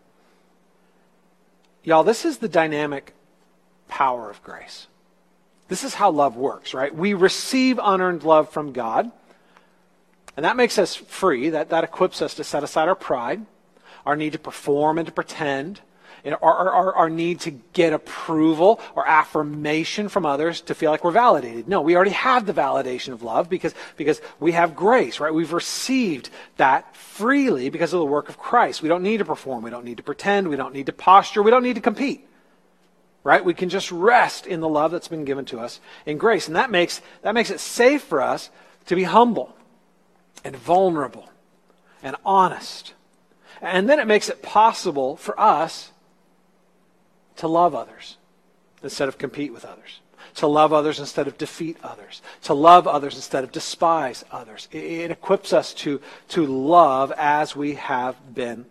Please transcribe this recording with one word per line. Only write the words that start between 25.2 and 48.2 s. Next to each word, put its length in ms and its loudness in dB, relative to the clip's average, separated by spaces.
We've 180 -2
received 800 -4
that 380 2
freely 760 -2
because 220 -4
of 80 0
the 40 0
work 240 -2
of 80 -20
Christ. 460 0
We 60 0
don't 120 0
need 160 0
to 80 -4
perform. 380 -8
We 80 -12
don't 120 -14
need 140 -12
to 60 -16
pretend. 440 -2
We 100 -4
don't 180 -8
need 100 -10
to 80 -8
posture. 480 4
We 80 4
don't 140 6
need 100 0
to 80 -8
compete, 460 -4
right? 200 4
We 120 0
can 140 -4
just 220 -6
rest 540 2
in 140 -6
the 100 -2
love 220 0
that's 160 -8
been 180 -10
given 200 -6
to 140 -12
us 200 -12
in 140 -6
grace. 260 2
And 100 -8
that 140 0
makes, 320 0
that 100 -2
makes 160 0
it 100 -8
safe 440 2
for 180 -2
us 300 -4
to 100 -2
be 100 0
humble 500 2
and 120 -14
vulnerable 760 0
and 200 -10
honest. 680 0
And 300 0
then 100 4
it 60 -2
makes 240 2
it 140 -10
possible 720 2
for 240 -10
us 480 0
to 100 -6
love 260 4
others 440 -14